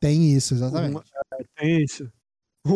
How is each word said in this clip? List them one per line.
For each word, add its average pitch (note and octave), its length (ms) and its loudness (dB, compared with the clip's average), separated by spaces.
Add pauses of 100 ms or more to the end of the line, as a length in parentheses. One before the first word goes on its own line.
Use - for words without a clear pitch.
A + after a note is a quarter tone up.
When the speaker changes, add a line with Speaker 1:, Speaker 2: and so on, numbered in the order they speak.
Speaker 1:
Tem D3+ 320 4
isso, C3+ 200 0
exatamente. C3 440 -2
Speaker 2:
O, - 60 -14 (360)
é, - 40 -10 (120)
tem D#3 280 2
isso. C3+ 280 -8 (540)
O D#3+ 100 2